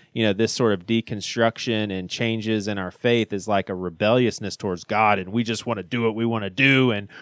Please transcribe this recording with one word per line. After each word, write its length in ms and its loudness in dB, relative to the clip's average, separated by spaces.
you 120 0
know, 80 4
this 200 0
sort 200 2
of 120 -4
deconstruction 1120 -2
and 140 -8
changes 560 -2
in 120 -4
our 120 -6
faith 420 0
is 140 -6
like 220 0
a 80 -6
rebelliousness 800 0
towards 280 -4
God, 360 2
and 120 -10
we 120 0
just 220 -4
wanna 180 -2
do 180 -4
what 140 2
we 100 0
wanna 240 -2
do, 400 4
and 160 -4